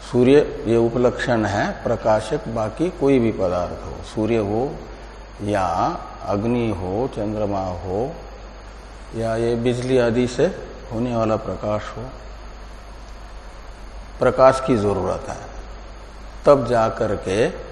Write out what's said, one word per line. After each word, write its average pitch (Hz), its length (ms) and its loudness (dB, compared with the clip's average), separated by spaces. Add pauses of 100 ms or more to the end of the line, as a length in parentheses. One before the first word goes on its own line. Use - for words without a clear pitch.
(120)
सूर्य 127 540 6
ये 113 100 4
उपलक्षण 120 680 2
है 110 400 -2
प्रकाशक, 113 640 0
बाकी 117 420 -2
कोई 139 280 4
भी 113 140 4
पदार्थ 90 540 -2
हो, - 180 -10 (100)
सूर्य 110 220 2
हो 110 360 0 (720)
या 101 560 0 (260)
अग्नि 113 460 0
हो, 95 460 -2
चंद्रमा 104 440 -2
हो 95 520 -4 (1040)
या 113 200 0
ये 117 180 2
बिजली 123 440 2
आदि 120 280 4
से 135 200 2 (460)
होने 120 240 0
वाला 110 200 2
प्रकाश 104 460 -2 (140)
हो, 113 60 -10 (2250)
प्रकाश 131 460 6
की 127 100 4
जरूरत 95 520 0
है। - 280 -10 (880)
तब 139 220 8
जाकर 113 500 2
के 110 360 2 (200)